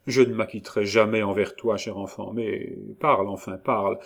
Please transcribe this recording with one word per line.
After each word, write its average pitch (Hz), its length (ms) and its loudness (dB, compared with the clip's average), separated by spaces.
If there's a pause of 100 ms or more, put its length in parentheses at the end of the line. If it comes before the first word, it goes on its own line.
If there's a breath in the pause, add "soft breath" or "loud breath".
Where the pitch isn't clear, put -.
Je 131 140 2
ne 117 140 6
m'acquitterai 107 500 -2
jamais 107 380 4
envers 98 340 0
toi, 110 220 -2
cher 98 180 -8
enfant, 98 380 -10
mais 110 420 -4 (240)
parle, 107 280 4
enfin, 95 280 -8
parle. 98 500 0